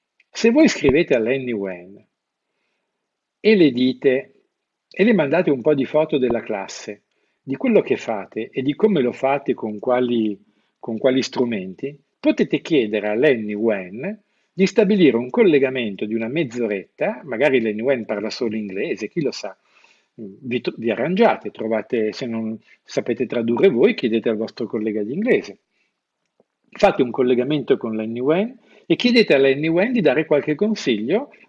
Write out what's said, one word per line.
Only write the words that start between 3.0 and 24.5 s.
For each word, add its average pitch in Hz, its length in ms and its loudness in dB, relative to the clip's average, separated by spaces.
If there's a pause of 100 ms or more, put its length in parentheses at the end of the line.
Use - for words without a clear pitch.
e 214 140 6
le 165 160 6
dite, 127 720 0 (460)
e - 140 -2
le 233 100 4
mandate 170 360 2
un 135 120 0
po' 151 120 2
di 135 120 0
foto 156 320 0
della 120 240 0
classe, 104 600 -10 (400)
di 131 140 -8
quello 214 260 2
che 123 160 0
fate 110 540 -8
e 135 100 -6
di 143 140 -2
come 196 260 2
lo 120 100 0
fate, 135 440 -2
con 107 240 -8
quali, 120 600 0 (380)
con 113 220 -8
quali 131 240 2
strumenti, 117 760 -6 (200)
potete 226 420 0
chiedere 107 460 0
a 104 80 -2
Lenny 117 380 2
Wen 107 680 -4 (320)
di 185 140 2
stabilire 185 500 4
un 123 140 -6
collegamento 131 760 2
di 104 80 -6
una 113 140 -4
mezz'oretta, 123 960 -4
magari 131 360 0
Lenny 110 220 -2
Wen 120 240 -2
parla 104 240 -4
solo 110 260 -6
inglese, 107 520 -6
chi 170 140 -6
lo 131 100 4
sa, 98 260 -12 (560)
vi 117 480 -6
tro-, - 160 -4
vi 226 140 -2
arrangiate, 185 580 0
trovate, 110 640 -2
se 123 160 -8
non 113 320 -6 (240)
sapete 120 420 -4
tradurre 120 440 2
voi, 165 260 4
chiedete 113 340 -2
al 110 80 -2
vostro 110 300 -6